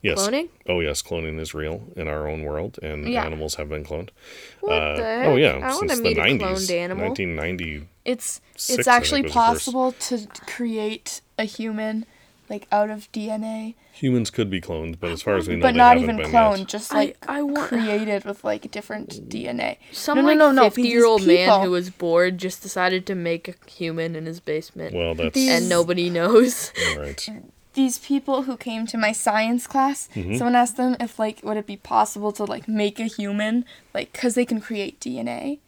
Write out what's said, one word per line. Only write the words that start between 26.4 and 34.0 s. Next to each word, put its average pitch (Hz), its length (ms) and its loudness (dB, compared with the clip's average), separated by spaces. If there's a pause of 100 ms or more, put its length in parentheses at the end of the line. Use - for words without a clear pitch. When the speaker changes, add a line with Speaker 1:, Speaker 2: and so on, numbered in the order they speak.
Speaker 2:
<laughs> - 100 0
Speaker 1:
All 76 80 -6
right. 71 280 -10 (460)
Speaker 3:
These 262 240 2
people 277 440 0
who 254 140 -4
came 226 320 -6
to 233 100 -4
my 220 140 2
science 226 560 0
class, 269 480 0
Speaker 1:
Mm-hmm. 95 200 -4
Speaker 3:
someone 240 200 2
asked 247 200 4
them 254 220 2
if, 233 180 -6
like, 214 280 -2
would 214 120 -2
it 208 100 -6
be 196 100 -12
possible 214 560 0
to, 208 100 -4
like, 208 240 -6
make 208 320 0
a 226 60 -4
human, 214 600 -2 (300)
like, - 180 -6